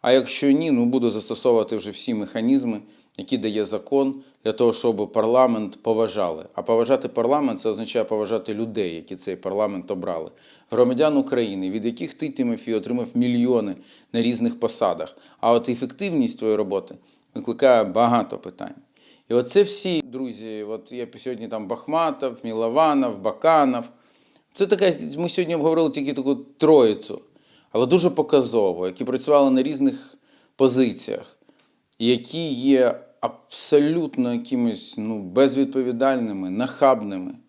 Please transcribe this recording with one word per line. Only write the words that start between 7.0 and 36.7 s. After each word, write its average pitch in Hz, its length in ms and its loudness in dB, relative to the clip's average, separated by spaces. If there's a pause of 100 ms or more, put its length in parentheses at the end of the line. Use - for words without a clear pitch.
парламент — 120 520 -2
це 113 80 -2
означає 107 360 -4
поважати 107 500 -4
людей, 104 400 -4
які 82 220 -12
цей 92 200 -8
парламент 98 540 -4
обрали. 90 400 -6 (400)
Громадян 127 460 4
України, 110 540 -2
від 104 140 -6
яких 117 300 -6
ти, 151 160 -8
Тимофій, 117 440 -4
отримав 117 400 -4
мільйони 120 600 2 (360)
на 117 100 0
різних 117 380 -2
посадах. 87 560 -2 (240)
А 117 120 4
от 120 160 2
ефективність 131 720 -2
твоєї 110 180 0
роботи 98 380 -4 (400)
викликає 117 500 2
багато 113 540 2
питань. - 360 -14 (560)
І 113 40 -2
оце 123 280 2
всі, 185 400 -2
друзі, 113 600 -10
от 110 300 -10
я 123 140 -8 (120)
сьогодні 117 300 -10
там 107 180 -8
Бахматов, 135 760 -4
Мілованов, 120 760 0
Баканов. 127 680 2 (680)
Це 196 140 0
така, 185 260 4 (260)
ми 175 100 -2
сьогодні 170 260 -2
обговорили 160 360 2
тільки 143 240 -6
таку 139 200 -2
троїцю, 135 840 4 (520)
але 120 140 2
дуже 170 240 4
показово, 110 760 2
які 92 180 -6
працювали 135 460 4
на 131 120 4
різних 139 560 -2 (380)
позиціях, 127 800 0 (640)
які 127 540 0
є 127 480 2 (200)
абсолютно 143 1120 0
якимись, 120 640 -4
ну, 110 200 -6
безвідповідальними, 127 1300 0
нахабними. 107 840 0 (140)